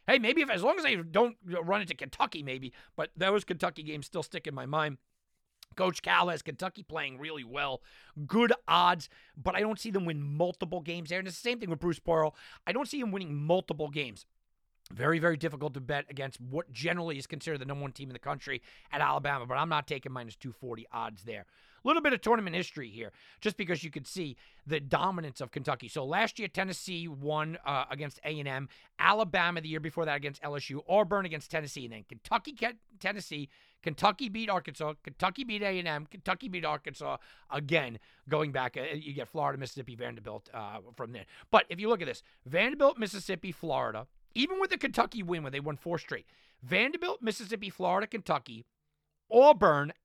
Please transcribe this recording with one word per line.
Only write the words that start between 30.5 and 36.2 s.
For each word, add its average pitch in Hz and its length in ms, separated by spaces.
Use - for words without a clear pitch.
S 139 140
U, 139 180
Auburn 196 380
against 156 240
Tennessee, 147 340
and 117 100
then 107 140
Kentucky, 226 440
Ke-, 226 260
Tennessee, 170 480
Kentucky 196 460
beat 214 220
Arkansas, 156 440
Kentucky 185 400
beat 208 180
A 190 160
and 175 80
M, 151 240
Kentucky 196 380